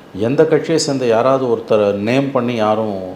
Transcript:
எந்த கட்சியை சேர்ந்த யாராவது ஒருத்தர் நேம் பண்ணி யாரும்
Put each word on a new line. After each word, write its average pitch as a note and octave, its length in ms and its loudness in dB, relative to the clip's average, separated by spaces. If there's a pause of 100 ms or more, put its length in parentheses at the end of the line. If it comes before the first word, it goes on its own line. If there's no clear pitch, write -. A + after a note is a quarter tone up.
(160)
எந்த B2+ 300 2
கட்சியை D#3 340 0
சேர்ந்த C3+ 260 -2
யாராவது B2 520 2
ஒருத்தர் G#2+ 360 2
நேம் B2 380 -2
பண்ணி A#2+ 240 -2
யாரும் G#2+ 440 -2 (160)